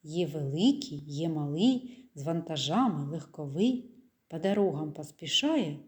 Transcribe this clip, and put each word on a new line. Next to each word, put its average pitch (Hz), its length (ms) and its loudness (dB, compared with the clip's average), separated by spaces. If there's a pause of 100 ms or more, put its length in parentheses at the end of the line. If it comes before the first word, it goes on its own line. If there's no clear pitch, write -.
Є 160 240 -2
великий, 147 720 2
є 147 320 -4
малий, 160 840 0
з 139 80 -10
вантажами 160 840 0
легковий, 165 880 -2 (360)
по 165 120 -8
дорогам 165 540 0
поспішає, 165 960 0